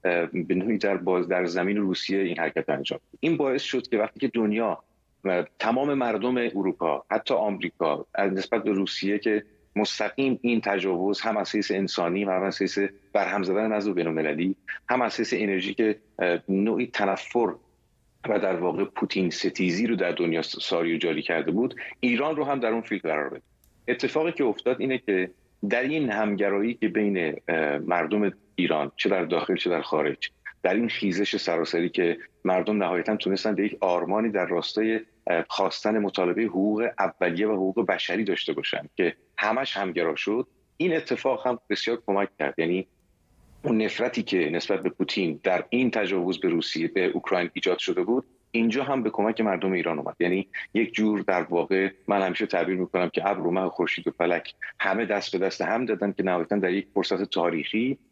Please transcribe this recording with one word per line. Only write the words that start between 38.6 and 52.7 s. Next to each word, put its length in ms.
که 200
همش 400
همگرا 380
شد، 320
این 180
اتفاق 520
هم 120
بسیار 360
کمک 240
کرد. 180
یعنی 300
اون 180
نفرتی 420
که 260
نسبت 340
به 60
پوتین 540
در 260
این 220
تجاوز 480
به 100
روسیه، 380
به 180
اوکراین 480
ایجاد 240
شده 260
بود، 220
اینجا 320
هم 200
به 60
کمک 320
مردم 300
ایران 280
اومد. 200
یعنی 280
یک 200
جور 280
در 220
واقع 460
من 140
همیشه 240
تعبیر 300